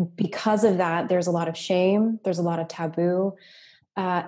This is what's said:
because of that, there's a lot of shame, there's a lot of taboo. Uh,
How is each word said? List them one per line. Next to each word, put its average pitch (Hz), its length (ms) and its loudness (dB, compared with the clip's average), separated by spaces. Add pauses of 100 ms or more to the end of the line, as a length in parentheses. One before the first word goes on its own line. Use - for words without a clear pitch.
(160)
because 208 480 0
of 196 140 4
that, 170 320 0
there's 180 180 2
a 175 40 2
lot 170 160 0
of 165 100 -4
shame, 202 680 2
there's 175 160 -2
a 175 40 0
lot 165 160 0
of 165 80 -6
taboo. 175 680 -2 (640)
Uh, 180 300 -2